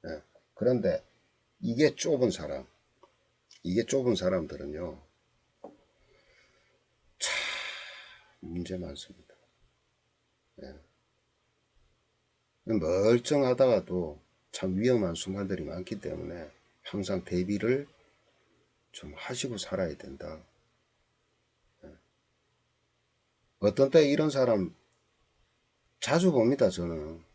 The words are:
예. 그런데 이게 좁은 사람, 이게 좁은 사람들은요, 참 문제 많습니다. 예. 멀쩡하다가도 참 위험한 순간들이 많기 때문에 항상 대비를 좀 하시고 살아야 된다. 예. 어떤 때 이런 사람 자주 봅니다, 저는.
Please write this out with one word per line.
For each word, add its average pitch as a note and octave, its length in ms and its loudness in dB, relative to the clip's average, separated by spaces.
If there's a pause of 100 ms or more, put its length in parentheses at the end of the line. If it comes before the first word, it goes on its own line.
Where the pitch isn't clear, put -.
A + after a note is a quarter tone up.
예. E2 160 -10 (320)
그런데 A2+ 500 0 (580)
이게 B2 340 2
좁은 B2+ 360 2
사람, D2 340 -8 (960)
이게 F#2+ 220 0
좁은 B2 300 2
사람들은요, E2 880 -4 (2250)
참 - 160 -2 (1080)
문제 F2 360 -8
많습니다. - 560 -14 (1300)
예. C2+ 100 -16 (1900)
멀쩡하다가도 A2 1500 2 (320)
참 F#2+ 260 -2
위험한 G#2 380 4
순간들이 F#2+ 480 -4
많기 E2 360 -8
때문에 D#2+ 520 -10 (320)
항상 F#2+ 400 -4
대비를 G#2 640 0 (1040)
좀 - 240 -16
하시고 B2 420 -8
살아야 F2+ 400 -4
된다. D#2 440 -14 (1400)
예. - 60 -18 (1700)
어떤 G#2+ 300 4
때 D3+ 200 8
이런 D3+ 200 2
사람 B2+ 460 2 (1200)
자주 E3+ 320 4
봅니다, B2 380 4
저는. E2 540 -6 (120)